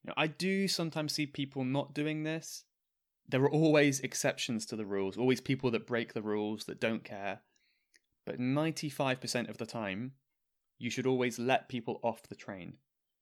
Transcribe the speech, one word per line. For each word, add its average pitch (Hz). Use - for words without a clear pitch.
Now, -
I 151
do 190
sometimes 160
see 151
people 139
not 139
doing 156
this. 160
There 131
are 147
always 151
exceptions -
to 117
the 107
rules, 98
always 127
people 131
that 113
break 117
the 110
rules, 107
that -
don't 113
care. 98
But -
ninety-five 139
percent 117
of 107
the 110
time, 113
you 120
should 123
always 123
let 123
people 117
off 113
the -
train, 92